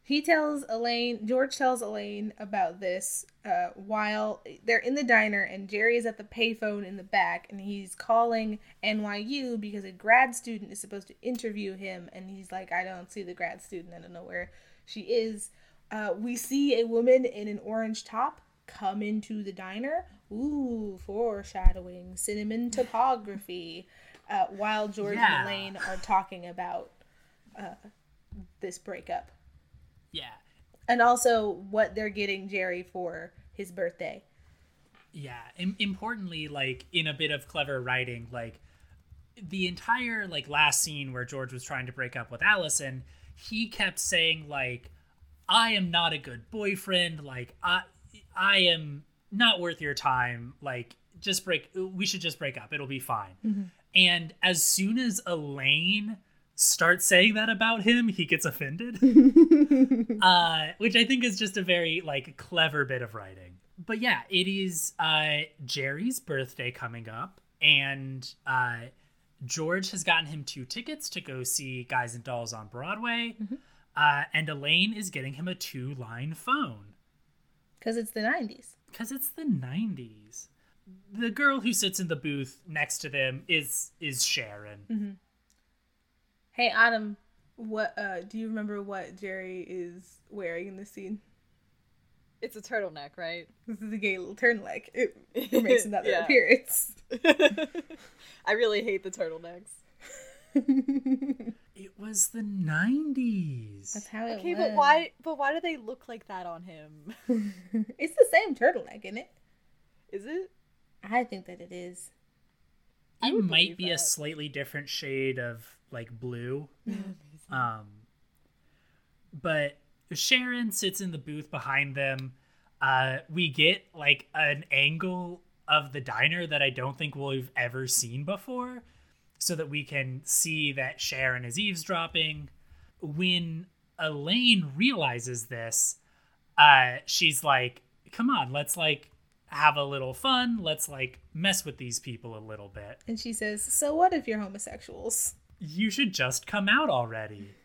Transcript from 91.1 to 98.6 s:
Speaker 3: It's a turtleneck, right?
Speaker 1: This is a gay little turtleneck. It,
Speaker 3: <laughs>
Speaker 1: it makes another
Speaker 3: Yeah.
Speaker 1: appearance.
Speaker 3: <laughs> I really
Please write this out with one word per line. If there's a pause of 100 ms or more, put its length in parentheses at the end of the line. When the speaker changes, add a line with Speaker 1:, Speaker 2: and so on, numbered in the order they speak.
Speaker 3:
It's
a
turtleneck,
right? (200)
Speaker 1:
This
is
a
gay
little
turtleneck.
It,
Speaker 3:
<laughs>
Speaker 1:
it
makes
another
Speaker 3:
Yeah.
Speaker 1:
appearance. (200)
Speaker 3:
<laughs> (1200)
I
really